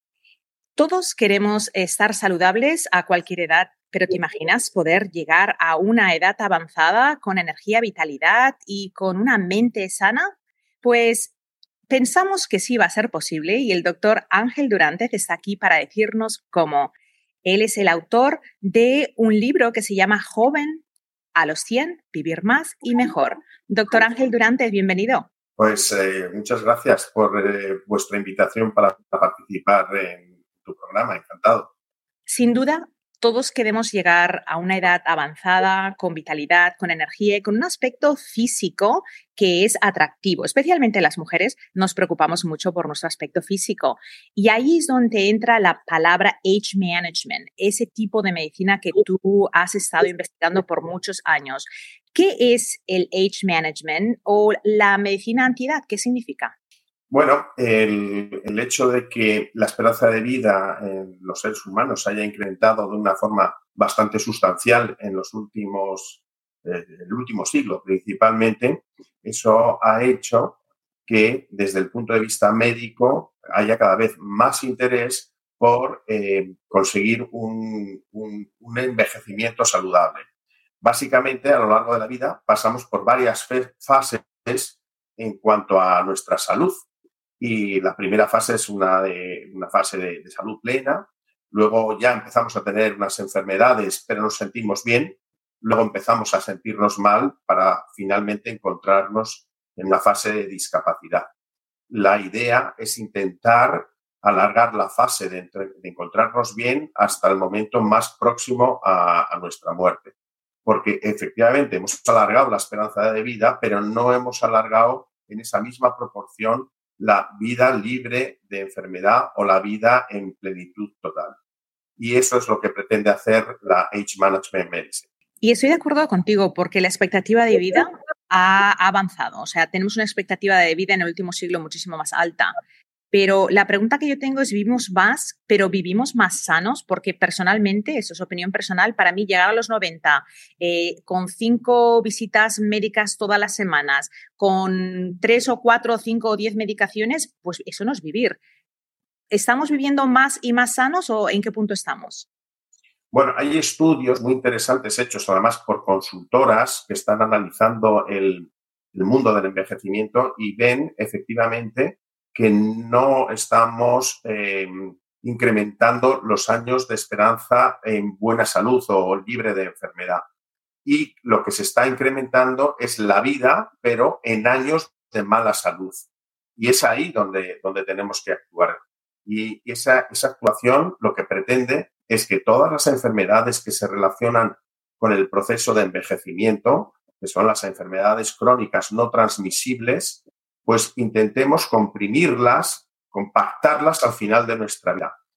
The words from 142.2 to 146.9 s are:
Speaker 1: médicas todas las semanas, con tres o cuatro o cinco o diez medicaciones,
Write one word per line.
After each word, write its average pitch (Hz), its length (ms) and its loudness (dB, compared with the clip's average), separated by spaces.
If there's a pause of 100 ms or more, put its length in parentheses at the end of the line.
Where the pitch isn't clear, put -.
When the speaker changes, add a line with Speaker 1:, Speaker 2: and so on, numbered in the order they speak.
Speaker 1:
médicas 208 580 -2
todas 208 220 0
las 202 160 -2
semanas, 147 560 -2 (240)
con 185 880 0
tres 233 280 2
o 240 120 0
cuatro 233 340 2
o 220 40 -2
cinco 226 320 -4
o 214 60 0
diez 208 200 -4
medicaciones, 214 880 -4